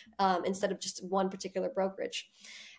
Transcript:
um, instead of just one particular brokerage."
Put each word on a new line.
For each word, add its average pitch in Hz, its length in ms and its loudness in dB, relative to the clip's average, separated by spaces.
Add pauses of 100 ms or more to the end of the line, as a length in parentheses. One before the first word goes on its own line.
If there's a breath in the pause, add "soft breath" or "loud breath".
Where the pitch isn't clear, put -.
(180 loud breath)
um, 185 260 4
instead 190 280 2
of 185 80 -4
just - 240 -6
one 190 260 2
particular 190 400 -2
brokerage." - 640 -2 (480 loud breath)